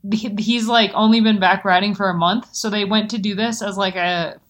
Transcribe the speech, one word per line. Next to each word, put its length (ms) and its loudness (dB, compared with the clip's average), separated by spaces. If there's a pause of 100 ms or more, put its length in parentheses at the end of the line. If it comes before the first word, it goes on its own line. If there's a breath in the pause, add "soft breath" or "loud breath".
(120)
he, 260 -2
he's, 280 0
like, 280 2
only 260 4
been 180 4
back 260 2
riding 300 2
for 160 -2
a 40 -2
month. 380 0
So 160 -6
they 160 -2
went 260 0
to 80 -4
do 160 -4
this 280 -4
as, 160 -6
like, 180 -2
a 380 -2 (160)